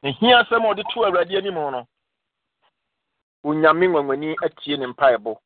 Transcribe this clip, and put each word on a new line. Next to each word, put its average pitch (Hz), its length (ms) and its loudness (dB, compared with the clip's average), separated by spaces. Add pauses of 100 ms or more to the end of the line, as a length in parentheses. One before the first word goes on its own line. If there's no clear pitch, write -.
Na 139 80 -4
hia 240 380 4
sɛ 233 120 0
ma 214 120 0
ɔde 196 100 -6 (100)
to 233 80 -8
Awurade 180 360 0
anim 196 160 -4
no, 139 340 -6 (1600)
Onyame 156 420 2
nwanwani 151 560 -2
atie 147 340 -6
ne 131 100 -6
mpaebɔ. 117 580 0